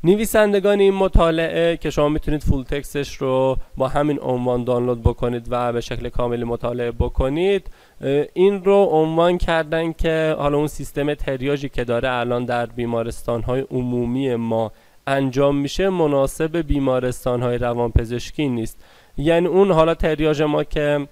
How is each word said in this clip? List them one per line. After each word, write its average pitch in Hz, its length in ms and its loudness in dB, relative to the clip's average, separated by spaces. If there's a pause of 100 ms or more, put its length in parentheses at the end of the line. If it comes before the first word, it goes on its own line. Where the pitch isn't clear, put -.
نویسندگان 202 760 4
این 196 140 6
مطالعه 165 840 2
که 156 120 -4
شما 147 200 2
می‌تونید 151 340 -2
فول 135 200 2
تکستش 139 520 -6
رو 131 420 0 (200)
با 131 100 0
همین 147 340 0
عنوان 123 420 -2
دانلود 123 400 0
بکنید 120 460 -2
و 120 240 -2
به 117 80 -2
شکل 120 280 -8
کاملی 120 340 -2
مطالعه 120 480 -4
بکنید، 139 760 -2 (340)
اه، 139 220 0 (100)
این 190 300 2
رو 196 280 6
عنوان 160 460 2
کردن 165 560 0
که 160 440 0
حالا 143 200 0
اون 147 100 0
سیستم 143 460 -4
تریاژی 139 560 -4
که - 140 -4
داره 120 280 -2
الان 120 340 -2
در 120 200 -2
بیمارستان‌های 117 960 -4 (100)
عمومی 123 640 -2
ما 113 360 -2 (360)
انجام 139 480 2
می‌شه 143 340 0
مناسب 156 680 0
بیمارستان‌های 127 1000 0
روانپزشکی 120 920 -2
نیست. 117 300 -4 (420)
یعنی 170 280 2
اون 190 240 4
حالا 160 220 4
تریاج 156 480 0
ما 151 220 2
که 147 480 -2